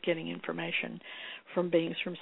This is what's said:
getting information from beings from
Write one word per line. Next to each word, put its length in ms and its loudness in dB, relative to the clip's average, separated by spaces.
getting 240 2
information 720 -2
from 160 4
beings 340 6
from 180 -2